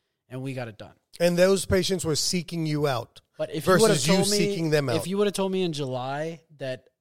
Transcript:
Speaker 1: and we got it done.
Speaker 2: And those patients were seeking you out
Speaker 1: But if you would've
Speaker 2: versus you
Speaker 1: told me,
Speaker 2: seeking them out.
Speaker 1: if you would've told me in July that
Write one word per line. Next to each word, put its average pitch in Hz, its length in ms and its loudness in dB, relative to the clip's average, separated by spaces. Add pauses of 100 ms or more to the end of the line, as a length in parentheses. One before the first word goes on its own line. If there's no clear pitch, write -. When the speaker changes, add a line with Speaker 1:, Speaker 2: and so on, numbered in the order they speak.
(280)
Speaker 1:
and 131 140 -10
we 135 120 -8
got 123 140 -8
it 107 100 -16
done. 90 180 -20 (260)
Speaker 2:
And 175 160 2
those 190 280 4
patients 185 380 0
were 160 140 0
seeking 170 480 -2
you 151 220 0
out 120 340 -4 (160)
Speaker 1:
But - 180 -8
if 160 120 -6
you 180 40 4
would've 208 160 6
Speaker 2:
versus 135 180 2
you 175 100 4
Speaker 1:
told 190 160 2
me, 208 60 0
Speaker 2:
seeking 202 320 0
them 147 200 2
out. - 80 0
Speaker 1:
if - 100 -4
you 196 100 -4
would've 202 140 2
told 190 220 -2
me 190 100 0
in 175 80 -2
July 143 680 -6 (160)
that 131 320 -10 (120)